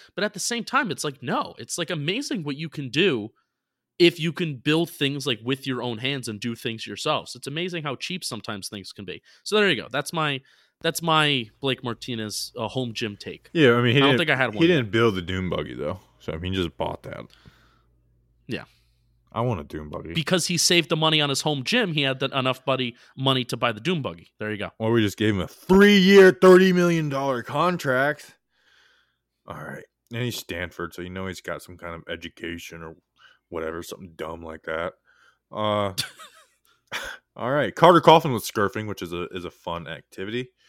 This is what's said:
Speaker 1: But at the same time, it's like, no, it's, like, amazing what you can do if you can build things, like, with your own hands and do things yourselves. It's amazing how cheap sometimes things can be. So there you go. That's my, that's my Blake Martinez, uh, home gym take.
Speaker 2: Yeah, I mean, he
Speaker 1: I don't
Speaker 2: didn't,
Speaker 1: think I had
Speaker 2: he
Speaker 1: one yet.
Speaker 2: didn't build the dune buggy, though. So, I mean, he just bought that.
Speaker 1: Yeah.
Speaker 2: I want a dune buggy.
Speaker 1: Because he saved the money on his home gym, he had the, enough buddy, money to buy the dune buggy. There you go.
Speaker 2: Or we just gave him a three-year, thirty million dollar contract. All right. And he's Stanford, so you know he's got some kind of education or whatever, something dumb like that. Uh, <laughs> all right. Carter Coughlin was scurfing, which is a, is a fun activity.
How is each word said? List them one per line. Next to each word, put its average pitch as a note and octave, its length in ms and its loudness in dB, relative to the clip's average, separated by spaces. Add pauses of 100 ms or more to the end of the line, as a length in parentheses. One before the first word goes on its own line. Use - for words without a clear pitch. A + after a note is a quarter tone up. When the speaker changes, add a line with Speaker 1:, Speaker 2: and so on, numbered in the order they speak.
(160)
Speaker 1:
But F3+ 80 -2
at G#3+ 100 -4
the F#3 60 -12
same A#3 240 -4
time, B3+ 280 -2
it's B2+ 120 -6
like, C#3+ 180 -8
no, D#3 360 -6
it's, - 200 -10
like, E3+ 120 -6
amazing F#3+ 540 -4
what C#3 120 -6
you D#3+ 140 -10
can C#3 200 -10
do C3 420 2 (680)
if E3+ 220 4
you D#3 140 -2
can D#3 240 -6
build D#3+ 320 0
things, C#3 360 -4
like, A#2+ 160 -2
with B2+ 240 -4
your B2+ 160 -4
own A#2 180 -6
hands C3 280 -6
and G#2+ 100 -8
do A#2 160 -6
things A2+ 320 -8
yourselves. A2 480 -4
It's A#2+ 140 -14
amazing E3+ 360 -8
how C#3+ 120 -6
cheap - 300 -10
sometimes G#2 420 -10
things G2 240 -14
can G2+ 140 -16
be. F2 160 -14 (220)
So - 120 -4
there G#3 140 4
you A2+ 120 0
go. D2+ 80 -12
That's C#3+ 220 -4
my, D3 300 -2 (400)
that's E3 200 -4
my D3+ 480 2 (120)
Blake C3+ 200 -2
Martinez, A2+ 800 -8
uh, A2 80 -4
home B2 240 -6
gym G#2+ 240 -6
take. - 380 -16
Speaker 2:
Yeah, C3+ 220 8
I A#2+ 60 4
mean, A#2+ 120 4
he C#3+ 60 6
Speaker 1:
I - 20 6
don't C#3 80 6
Speaker 2:
didn't, B2+ 80 4
Speaker 1:
think D#3 140 0
I C3+ 40 4
had B2+ 160 0
Speaker 2:
he G#2+ 60 -6
Speaker 1:
one E3 100 6
yet. F3+ 80 6
Speaker 2:
didn't A2+ 160 -2
build A2+ 240 4
the F#2 60 -4
dune F#2 280 -4
buggy, D#2 260 -6
though. D#2 260 -6 (180)
So, - 140 -10
I D#2+ 60 -8
mean, F2+ 120 -6
he F#2+ 100 -2
just E2 140 -4
bought E2 280 -6
that. - 200 -14 (1200)
Speaker 1:
Yeah. E2+ 180 -8 (640)
Speaker 2:
I - 80 -6
want A#2 220 -2
a - 20 -12
dune D2+ 240 -12
buggy. E2 260 -12
Speaker 1:
Because E3 340 -2
he F3 100 -2
saved E3+ 320 2
the E3 80 0
money D#3 240 2
on C#3+ 80 0
his C3+ 100 -2
home D3 240 -2
gym, G#3+ 300 0
he D3 80 -2
had C3+ 180 -2
the, C3+ 60 -2 (120)
enough C3 280 -2
buddy, C3 320 -2 (180)
money C3 300 0
to - 100 -6
buy A#2+ 160 0
the G#2+ 80 -8
dune D3+ 220 -4
buggy. E2+ 380 -10
There G#2+ 120 -6
you G#2+ 60 -4
go. F#2+ 200 -8
Speaker 2:
Or A2+ 140 0
we A#2 120 6
just G2 140 0
gave G#2+ 180 2
him F#2+ 40 0
a D#2+ 80 -2
three-year, G3 920 8
thirty F#3 320 10
million E3+ 340 2
dollar C3+ 360 -2
contract. D3 920 -2 (1120)
All - 80 -14
right. E2 300 -14 (260)
And A#2 100 -6
he's A#2+ 140 -4
Stanford, F2 580 -10
so F2 80 -12
you F2+ 80 -10
know F#2+ 180 -8
he's F2+ 120 -10
got D#2 220 -10
some F2+ 160 -20
kind E2+ 180 -12
of E2 140 -16
education E2+ 760 -12
or D#2+ 140 -16 (520)
whatever, E2 340 -8
something E2+ 320 -16
dumb E2 260 -10
like D#2+ 220 -14
that. E2 300 -6 (580)
Uh, G#2 420 -2 (680)
<laughs> - 720 -16
all A#2+ 160 -6
right. C#3 240 0
Carter E3+ 260 8
Coughlin D#3+ 320 6
was G#2+ 160 -4
scurfing, G#2+ 380 -2
which G2+ 160 -8
is E2+ 100 -8
a, F2 160 -6
is F2 160 -10
a E2 60 -10
fun E2+ 360 -10
activity. G#2+ 600 -10 (200)